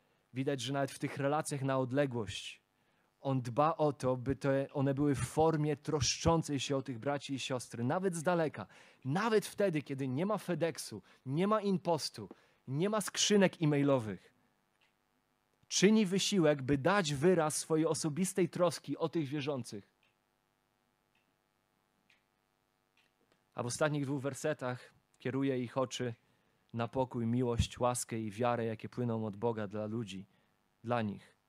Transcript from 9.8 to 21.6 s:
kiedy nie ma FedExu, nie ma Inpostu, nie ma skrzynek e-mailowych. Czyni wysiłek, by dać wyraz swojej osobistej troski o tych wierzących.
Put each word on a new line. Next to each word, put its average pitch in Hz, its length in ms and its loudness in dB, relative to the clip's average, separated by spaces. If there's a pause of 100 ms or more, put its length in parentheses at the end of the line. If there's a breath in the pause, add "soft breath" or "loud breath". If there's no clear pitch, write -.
kiedy 139 260 -4
nie 131 180 0
ma 208 120 0
FedExu, 160 640 -4 (240 soft breath)
nie 151 220 0
ma 214 140 2
Inpostu, 170 680 -2 (380 soft breath)
nie 151 220 -2
ma 214 120 0
skrzynek - 600 4
e-mailowych. 139 680 2 (1400)
Czyni 220 380 6
wysiłek, 170 560 2
by 143 160 2
dać 165 360 2
wyraz 156 440 4
swojej 160 280 0
osobistej 160 640 0
troski - 480 0
o 160 120 -2
tych 160 180 -2
wierzących. 131 640 -6 (3750)